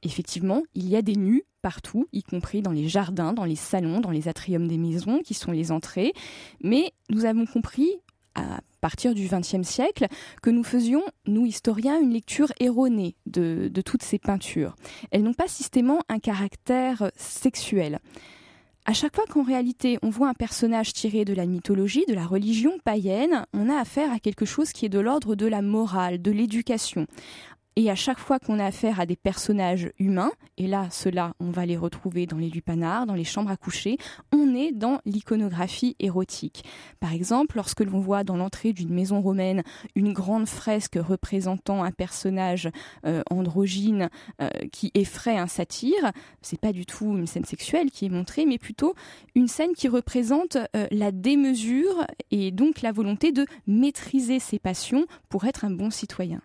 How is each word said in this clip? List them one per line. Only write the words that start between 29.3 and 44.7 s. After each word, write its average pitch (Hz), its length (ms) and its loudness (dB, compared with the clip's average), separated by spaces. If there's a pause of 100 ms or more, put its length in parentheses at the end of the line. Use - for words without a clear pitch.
humains, 196 340 2 (260)
et 180 100 -2
là, 196 240 0
ceux-là, 180 480 -2
on 175 120 -4
va 175 140 -2
les 175 120 0
retrouver 170 480 -4
dans 165 120 -6
les 165 120 -2
lupanars, 170 560 -2
dans 208 80 -2
les 175 100 -2
chambres 208 260 -4
à 190 60 -2
coucher, 196 420 -4 (360)
on 285 200 6
est 285 200 0
dans 233 320 0
l'iconographie 202 920 0
érotique. 185 680 -2 (340)
Par 165 140 -2
exemple, 220 420 2
lorsque - 240 -4
l'on 196 220 2
voit 196 240 0
dans 190 100 -2
l'entrée 190 380 -2
d'une 175 200 -2
maison 190 280 2
romaine 190 420 2 (320)
une 202 160 4
grande 202 380 0
fresque - 500 -2
représentant 190 840 -2
un 180 100 -2
personnage, 185 800 -2 (360)
euh, 160 160 0 (100)
androgyne, 185 760 0 (320)
euh, - 80 -2 (240)